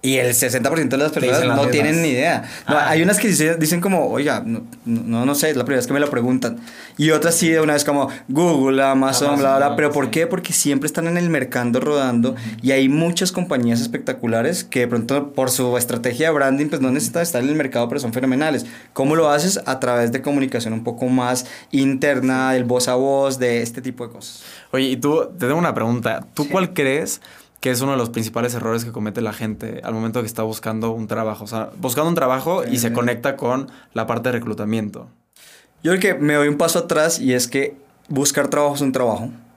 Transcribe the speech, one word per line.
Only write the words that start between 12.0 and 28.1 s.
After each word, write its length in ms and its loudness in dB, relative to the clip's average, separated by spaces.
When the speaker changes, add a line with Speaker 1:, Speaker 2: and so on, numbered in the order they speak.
Speaker 2:
Ujú. 60 -8
Speaker 1:
y 100 2
hay 160 4
muchas 440 0
compañías 480 0
espectaculares 840 -2
que 180 -2
de 80 2
pronto 440 -2
por 180 0
su 260 0
estrategia 520 0
de 60 2
branding, 340 2
pues 140 -2
no 100 2
necesitan 300 -2
estar 200 -2
en 60 0
el 80 0
mercado, 320 -2
pero 100 -4
son 140 -4
fenomenales. 520 0
¿Cómo 240 2
lo 140 4
haces? 360 2
A 140 -4
través 320 2
de 100 -4
comunicación 520 -2
un 100 -6
poco 240 -4
más 380 0
interna, 800 2
del 120 2
voz 220 0
a 80 0
voz, 460 2
de 220 0
este 200 -8
tipo 240 -10
de 60 -18
cosas. 300 -18
Speaker 2:
Oye, 160 2
y 100 0
tú, 280 2
te 100 -2
tengo 120 2
una 160 0
pregunta. 600 -2
¿Tú 100 -2
Speaker 1:
Sí. 60 -6
Speaker 2:
cuál 240 0
crees 460 0
que 100 0
es 100 0
uno 120 0
de 60 0
los 120 -2